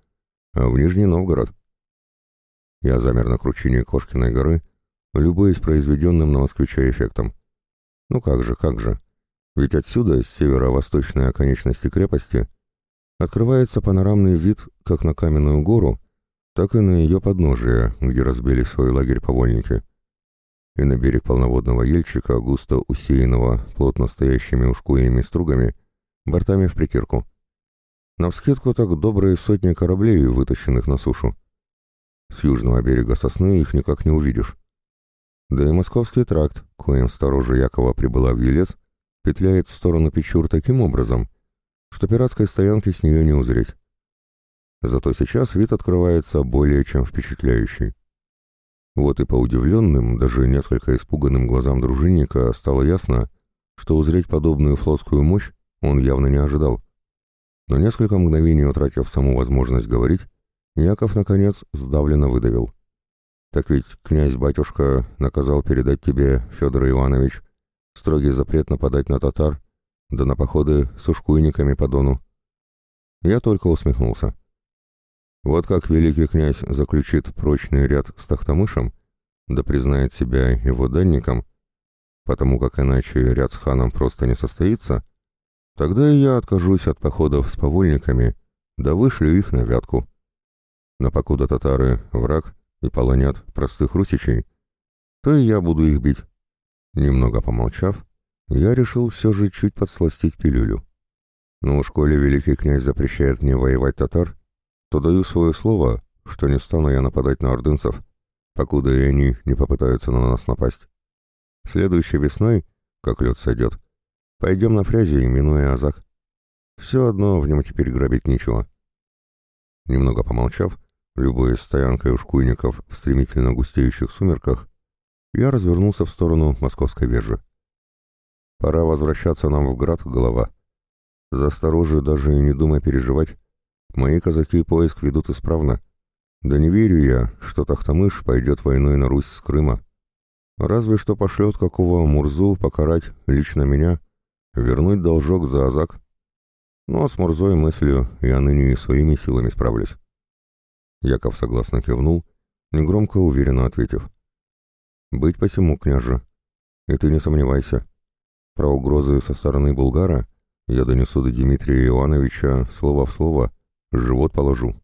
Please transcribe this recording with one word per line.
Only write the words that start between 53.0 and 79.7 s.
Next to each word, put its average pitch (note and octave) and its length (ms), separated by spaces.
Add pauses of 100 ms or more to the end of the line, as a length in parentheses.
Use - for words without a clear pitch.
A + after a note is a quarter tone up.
что - 180
узреть D#2+ 320
подобную D2+ 480
флотскую D2 480
мощь F#2 280 (300)
он C#2+ 180
явно C2+ 280
не C#2 100
ожидал. C#2+ 440 (840)
Но C2+ 100
несколько G#2 400
мгновений D#2+ 480
утратив C#2 420
саму C2+ 300
возможность B1 500
говорить, A#1+ 400 (480)
Яков, G2 400
наконец, G2 480 (100)
сдавленно D2 540
выдавил: A#1 440 (800)
"Так - 180
ведь C#2 160 (180)
князь-батюшка C#2 1000 (140)
наказал C#2 440
передать C2 380
тебе, C2+ 500
Фёдор C2 380
Иванович, C2 520 (540)
строгий C#2+ 360
запрет C#2+ 380
нападать C2+ 400
на C2+ 100
татар, C#2+ 420 (480)
да - 160
на C2+ 100
походы D2 640
с - 120
ушкуйниками D2+ 640
по C#2 140
Дону". C2+ 340 (1000)
Я G#2 180
только G#2 280
усмехнулся. B1 680 (1080)
Вот D#2+ 220
как - 240
великий D#2+ 380
князь D2+ 320
заключит - 760
прочный C#2 540
ряд C2+ 300
с - 100
Тохтамышем, D2 640 (560)
да C2 160
признает C2+ 500